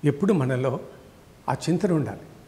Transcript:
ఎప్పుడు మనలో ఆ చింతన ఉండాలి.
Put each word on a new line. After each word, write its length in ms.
ఎప్పుడు 280
మనలో 460
ఆ 60
చింతన 240
ఉండాలి. 260